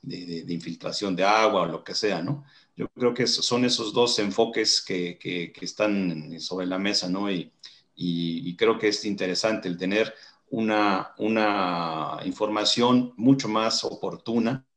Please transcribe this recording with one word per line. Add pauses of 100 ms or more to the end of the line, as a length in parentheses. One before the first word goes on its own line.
de,
de,
de
infiltración
de
agua
o
lo
que
sea,
¿no? (320)
Yo
creo
que
es,
son
esos
dos
enfoques
que,
que,
que
están
sobre
la
mesa,
¿no?
Y, (420)
y,
y
creo
que
es
interesante
el
tener (340)
una,
una
información
mucho
más
oportuna (100)